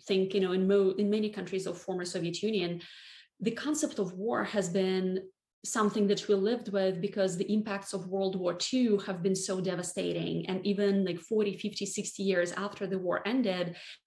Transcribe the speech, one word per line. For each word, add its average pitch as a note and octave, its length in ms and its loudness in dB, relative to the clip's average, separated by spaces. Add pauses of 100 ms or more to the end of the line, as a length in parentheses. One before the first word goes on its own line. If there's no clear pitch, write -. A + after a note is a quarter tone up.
think, F#3+ 280 2
you G3+ 60 4
know, F#3 120 2
in F#3+ 160 4
mo-, G3 300 6
in G3+ 120 2
many G#3+ 200 2
countries F#3+ 360 -4
of F3 120 -6
former F3+ 260 -4
Soviet E3+ 380 -4
Union, F3 380 0 (600)
the G3+ 100 0
concept D4 480 -2
of F#3 140 -2
war G#3+ 320 -2
has F#3+ 240 0
been F#3 520 2 (440)
something G#3 420 2
that G3 220 2
we G#3 60 6
lived G#3+ 360 0
with F#3+ 300 2
because F#3+ 360 0
the - 160 0
impacts G#3 400 -2
of F3 140 -4
World F#3+ 320 0
War F3 160 0
Two A3+ 440 2
have F3+ 260 -4
been F#3+ 100 4
so F#3 260 -2
devastating. F3 880 -2
And F#3 180 -2
even, G3 400 4
like, F3 140 -2
forty, G#3+ 380 0
fifty, G3+ 280 -6
sixty - 380 -6
years F#3 300 2
after G3+ 340 -4
the F#3+ 120 -2
war F3+ 280 0
ended, F#3 500 0 (300)